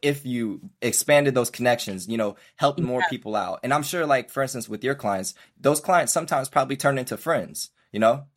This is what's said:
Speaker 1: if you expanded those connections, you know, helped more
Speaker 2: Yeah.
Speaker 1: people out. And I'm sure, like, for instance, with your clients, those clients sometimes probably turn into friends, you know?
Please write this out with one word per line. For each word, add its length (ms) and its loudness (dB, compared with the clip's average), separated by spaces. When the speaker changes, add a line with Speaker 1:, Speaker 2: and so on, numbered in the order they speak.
Speaker 1:
if 240 0
you 340 -4
expanded 540 4
those 160 2
connections, 580 -2
you 80 -4
know, 200 -2
helped 240 2
more 220 0
Speaker 2:
Yeah. 60 2
Speaker 1:
people 280 -6
out. 260 -4
And 120 0
I'm 80 2
sure, 240 -4
like, 240 2
for 120 -4
instance, 260 -6
with 140 -10
your 120 0
clients, 400 -4
those 200 2
clients 320 2
sometimes 360 -2
probably 280 0
turn 220 2
into 200 -6
friends, 520 -4
you 80 -4
know? 240 4